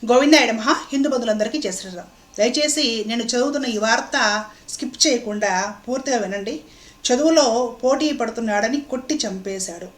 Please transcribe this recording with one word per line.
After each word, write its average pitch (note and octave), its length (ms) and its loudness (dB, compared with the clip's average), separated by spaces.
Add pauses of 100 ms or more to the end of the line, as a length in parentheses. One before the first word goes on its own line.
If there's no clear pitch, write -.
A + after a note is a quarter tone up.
గోవిందాయ C4 440 6
నమః. A3+ 200 -2 (200)
హిందూ C#4 240 0
బంధువులందరికీ A3+ 480 0
జై G#3 140 -4
శ్రీరామ్. F#3 380 -12 (240)
దయచేసి D4 500 0 (220)
నేను A3+ 180 -2
చదువుతున్న C4+ 420 0
ఈ A3 120 -4
వార్త A3+ 380 0 (520)
స్కిప్ - 320 -8
చేయకుండా G#3 520 0 (260)
పూర్తిగా C4 400 -2
వినండి. G3+ 360 -4 (500)
చదువులో D4 420 4 (300)
పోటీ C#4+ 360 2
పడుతున్నాడని A3+ 680 -2 (100)
కొట్టి C4 260 -4
చంపేశాడు. F#3+ 800 -8